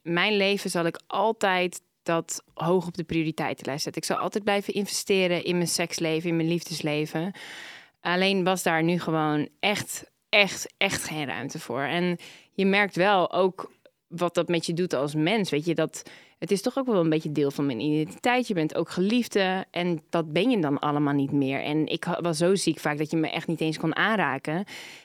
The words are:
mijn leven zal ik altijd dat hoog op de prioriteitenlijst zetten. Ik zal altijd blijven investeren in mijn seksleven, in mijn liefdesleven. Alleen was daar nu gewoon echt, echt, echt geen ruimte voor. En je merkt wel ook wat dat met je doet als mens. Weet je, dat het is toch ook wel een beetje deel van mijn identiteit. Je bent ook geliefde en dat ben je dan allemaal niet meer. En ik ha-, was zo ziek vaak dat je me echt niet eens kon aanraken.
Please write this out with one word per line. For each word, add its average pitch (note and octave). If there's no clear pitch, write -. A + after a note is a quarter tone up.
mijn F3+
leven G3
zal E3+
ik E3
altijd G3
dat E3
hoog E3+
op E3+
de E3+
prioriteitenlijst D#3
zetten. D#3+
Ik -
zal -
altijd G3+
blijven G3+
investeren F#3+
in F3
mijn F3
seksleven, E3
in E3
mijn E3
liefdesleven. D#3+
Alleen F#3
was F#3
daar D#3+
nu F3
gewoon D3+
echt, -
echt, -
echt -
geen D#3
ruimte A#2+
voor. B2
En F3
je G3
merkt G3
wel F#3
ook F#3
wat E3+
dat E3
met E3+
je F3+
doet F3
als C#3+
mens. E3+
Weet D3+
je, E3+
dat D#3
het E3
is G3
toch B3+
ook C4+
wel G#3+
een E3
beetje D#3
deel C#3+
van C#3+
mijn A#2+
identiteit. D#3
Je G#3
bent D#3
ook -
geliefde F#3+
en F3
dat D#3+
ben F#3
je A#3
dan C#3+
allemaal D3
niet C#3
meer. C#3
En D3+
ik -
ha-, -
was E3+
zo F3
ziek E3
vaak D3
dat D3+
je E3+
me D#3
echt -
niet E3
eens D#3
kon D#3+
aanraken. E3+